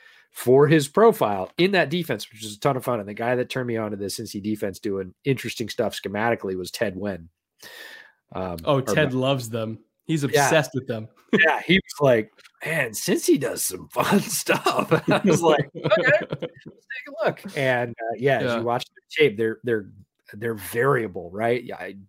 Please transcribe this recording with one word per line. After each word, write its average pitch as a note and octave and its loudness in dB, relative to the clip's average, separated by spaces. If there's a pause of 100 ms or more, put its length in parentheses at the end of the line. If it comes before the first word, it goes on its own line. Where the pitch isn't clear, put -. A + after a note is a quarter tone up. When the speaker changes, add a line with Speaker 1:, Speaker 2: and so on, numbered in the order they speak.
(320)
Speaker 1:
for C3+ 6
his D3 4
profile G#2+ 4
in F3+ 2
that E3 2
defense, D#3+ -4
which G#2+ -18
is G#2 -12
a - -20
ton C#3 0
of B2 -6
fun. A#2+ -2
And G2 -8
the G#2+ -8
guy A#2 0
that B2 -2
turned B2+ -4
me A2+ -2
on G#2+ -4
to G#2 -8
this G2 -6
Cincy G#2 -10
defense G#2 -4
doing G2 -6 (100)
interesting A#2+ -4
stuff - -4
schematically G#2 -2
was F2+ -8
Ted G2+ -4
Nguyen. F#2 -8 (1080)
Um, F#2 -6
Speaker 2:
Oh, C#3 2
Speaker 1:
or - 0
Speaker 2:
Ted C3+ 0
Speaker 1:
Ma- B2+ 0
Speaker 2:
loves B2+ 0
them. A2 -6 (240)
He's D#3+ -2
Speaker 1:
Yeah. C#3+ 4
Speaker 2:
obsessed C#3+ 4
with C3 -6
them. A2+ -6
<laughs> - -20 (280)
Speaker 1:
Yeah, C3+ 2
he E3 2
was - 0
like, A#2+ 4 (340)
"Man, D3 -2
Cincy E3+ 2
does B2 -4
some - -8
fun F#3+ 2
<laughs> - 0
stuff." G3+ 0 (220)
I G3+ 2
was E3+ 4
like, D#3 4
"Okay, - -6
Speaker 2:
<laughs> D4+ 4
Speaker 1:
let's - -6
take - -14
a D4 -4
look." G3 -6
And, B2+ 0
uh, A#2 -6
yeah, C3 2
as A2+ -2
Speaker 2:
Yeah. A#2+ 0
Speaker 1:
you A2+ -4
watch A#2+ -2
the - -20 (160)
tape, C3+ 4
they're, A2+ 0
they're, G#2+ 0 (420)
they're A2+ -6
variable, G#2+ -2
right? A#2 0
Yeah, - -10
I, G2 -12 (120)